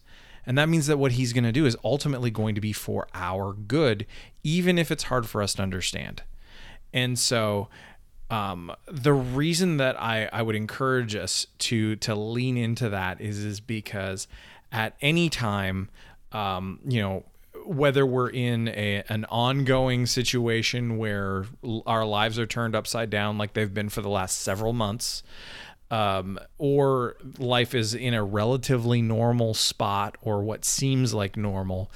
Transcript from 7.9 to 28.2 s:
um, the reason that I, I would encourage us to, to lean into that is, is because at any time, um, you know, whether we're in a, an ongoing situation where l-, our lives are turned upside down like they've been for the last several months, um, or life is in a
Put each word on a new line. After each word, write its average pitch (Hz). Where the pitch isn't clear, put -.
um, 95
the 143
reason 151
that 131
I, 110
I 113
would 113
encourage 117
us -
to, 110
to -
lean 120
into 117
that 95
is, 104
is 104
because 101
at 110
any 165
time, 95
um, 95
you 123
know, 95
whether 139
we're 123
in 120
a, 101
an 107
ongoing 127
situation 117
where 98
l-, 113
our 113
lives 107
are 113
turned 113
upside 113
down 104
like 104
they've 107
been 104
for 110
the 101
last 92
several 110
months, 110
um, 98
or 139
life 123
is 110
in 120
a 107